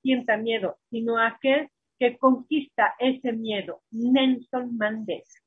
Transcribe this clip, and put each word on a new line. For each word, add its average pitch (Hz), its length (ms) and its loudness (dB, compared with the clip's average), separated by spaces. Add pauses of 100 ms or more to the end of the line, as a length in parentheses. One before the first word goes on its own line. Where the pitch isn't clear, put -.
sienta 240 340 2
miedo, 220 400 -2 (140)
sino 226 260 -2
aquel 262 520 0 (280)
que 247 200 0
conquista 262 840 0
ese 262 320 -2
miedo. 214 580 -6
Nelson 247 880 0
Mandela. 214 460 -4 (240)